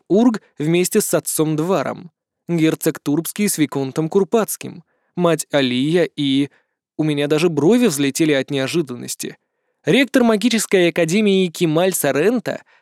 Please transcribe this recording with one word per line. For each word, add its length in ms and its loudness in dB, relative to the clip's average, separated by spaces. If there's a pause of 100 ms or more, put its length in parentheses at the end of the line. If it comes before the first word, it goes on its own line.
Ург 340 2 (180)
вместе 420 0
с 120 -4
отцом 420 -2
Дваром, 560 -4 (360)
герцог 520 0
Турбский 480 -2
с 100 -4
виконтом 520 -2
Курпатским, 760 -2 (320)
мать 360 0
Алия 640 2
и... 340 0 (500)
У 40 0
меня 240 0
даже 220 2
брови 380 4
взлетели 460 0
от 160 0
неожиданности. 880 -6 (480)
Ректор 380 2
магической 680 2
академии 580 0
Кемаль 460 0
Сарента 680 -2 (180)